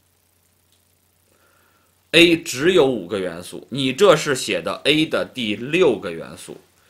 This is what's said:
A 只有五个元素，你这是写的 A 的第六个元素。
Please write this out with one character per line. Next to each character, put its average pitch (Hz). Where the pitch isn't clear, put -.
A 170
只 160
有 160
五 113
个 98
元 87
素， -
你 131
这 170
是 151
写 95
的 92
A 151
的 117
第 107
六 139
个 90
元 73
素。 -